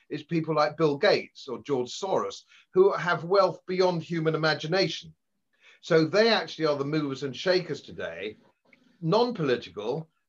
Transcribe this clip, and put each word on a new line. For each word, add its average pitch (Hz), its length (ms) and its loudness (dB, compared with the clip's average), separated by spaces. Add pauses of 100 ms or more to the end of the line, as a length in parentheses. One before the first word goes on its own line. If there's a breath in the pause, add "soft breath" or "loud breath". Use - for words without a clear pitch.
It's 147 140 -8
people 160 320 -2
like 151 200 2
Bill 147 220 2
Gates 139 500 0
or 117 160 -10
George 123 260 -2
Soros 123 520 -4 (320 soft breath)
who 190 180 6
have 156 320 -2
wealth 180 420 2
beyond 180 380 0
human 160 320 -2
imagination. 156 800 -2 (680 soft breath)
So 165 240 4
they 190 240 4
actually 165 380 0
are 147 100 2
the 135 80 -4
movers 143 400 -2
and 131 100 -6
shakers 180 460 -2
today, 90 560 -10 (680)
non-political, 160 1080 -2 (200)